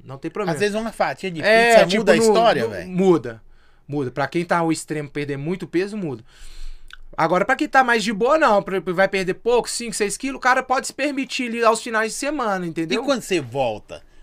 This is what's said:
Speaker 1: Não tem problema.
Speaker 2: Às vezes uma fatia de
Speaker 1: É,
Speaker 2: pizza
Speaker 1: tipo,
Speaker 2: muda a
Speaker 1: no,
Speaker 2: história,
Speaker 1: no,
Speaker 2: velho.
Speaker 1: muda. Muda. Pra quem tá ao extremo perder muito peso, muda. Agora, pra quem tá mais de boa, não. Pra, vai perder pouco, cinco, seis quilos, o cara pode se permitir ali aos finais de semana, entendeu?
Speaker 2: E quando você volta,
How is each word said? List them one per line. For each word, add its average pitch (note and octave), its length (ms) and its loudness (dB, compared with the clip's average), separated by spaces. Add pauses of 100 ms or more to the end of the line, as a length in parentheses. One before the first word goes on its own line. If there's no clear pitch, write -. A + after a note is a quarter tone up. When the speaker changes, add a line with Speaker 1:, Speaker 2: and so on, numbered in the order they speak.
Speaker 1:
Não C3 140 -14
tem D#3+ 120 -8
problema. F#3 240 -4
Speaker 2:
Às C#3 60 -6
vezes G3+ 140 0
uma A3 180 -4
fatia F3+ 380 -4
de E3 120 -8
Speaker 1:
É, A3+ 320 6
Speaker 2:
pizza G3+ 120 8
Speaker 1:
tipo, G3 140 0
Speaker 2:
muda G3 120 4
a - 40 6
Speaker 1:
no, A3+ 60 2
Speaker 2:
história, G#3 420 4
Speaker 1:
no, A2+ 60 -4
Speaker 2:
velho. F#2 200 -10
Speaker 1:
muda. E3 520 2 (460)
Muda. C#3 220 -4
Pra C#3 180 -4
quem E3+ 160 -4
tá F3 140 0
ao E3 120 0
extremo D3+ 400 -6
perder C#3+ 280 -6
muito E3+ 280 -6
peso, G3+ 300 -4
muda. C#3 260 -8 (960)
Agora, F3+ 280 2
pra C4 120 2
quem D4+ 120 -2
tá C4+ 160 6
mais A#3 200 2
de A3+ 80 -2
boa, A#3+ 260 2
não. A3 240 4
Pra, F#3+ 180 -4
vai F3+ 280 2
perder F#3+ 260 -2
pouco, A3+ 360 0
cinco, A#3 240 -8
seis G3+ 220 -4
quilos, C4+ 200 -8
o - 40 -12
cara B3+ 220 2
pode C4 240 -2
se - 60 -8
permitir C4+ 560 -4
ali A#3 160 -4
aos A3+ 180 4
finais A3 300 -2
de - 60 -10
semana, A3+ 480 -4
entendeu? E3 360 -4
Speaker 2:
E - 20 -8
quando C4 180 -2
você F3 180 -2
volta, A2+ 640 -6 (200)